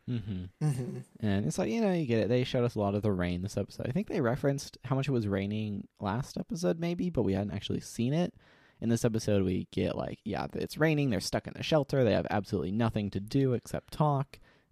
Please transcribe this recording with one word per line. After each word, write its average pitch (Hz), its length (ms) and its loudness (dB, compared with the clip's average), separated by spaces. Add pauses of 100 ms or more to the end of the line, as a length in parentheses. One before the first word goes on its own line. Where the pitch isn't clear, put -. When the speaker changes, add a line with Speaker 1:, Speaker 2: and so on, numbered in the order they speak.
(100)
Speaker 1:
Mm-hmm. 104 340 -4 (220)
Speaker 2:
Mm-hmm. 127 320 -2 (220)
Speaker 1:
And 107 260 2
it's - 120 -2
like, 196 120 0
you 226 120 0
know, 208 120 2
you 170 120 0
get 117 140 2
it. 98 100 2
They 123 140 4
showed 123 220 0
us 120 100 -2
a 113 40 0
lot 101 160 2
of 104 60 2
the 107 100 2
rain 90 300 0
this 98 160 -4
episode. - 300 -4
I 113 40 -2
think 185 160 -2
they 190 140 0
referenced 139 640 0
how 135 100 0
much 135 120 0
it 143 60 0
was 110 140 2
raining 101 600 -2 (120)
last 101 380 -2
episode, 180 420 -2
maybe, 175 300 -2
but 135 140 0
we 98 100 2
hadn't 98 200 0
actually - 280 -4
seen 123 320 -2
it. 175 200 0 (480)
In 113 80 -2
this 117 160 2
episode, 107 380 2
we 92 280 0
get, - 240 0
like, - 300 -6
yeah, 69 220 -2
th-, - 160 -6
it's - 140 -8
raining. 147 320 2
They're 98 120 0
stuck - 260 -2
in - 80 -12
the - 80 -8
shelter. 143 400 2
They 110 100 6
have 90 160 2
absolutely 95 440 -2
nothing 107 380 0
to 95 100 -4
do 131 320 2
except - 400 -6
talk. 147 440 0 (340)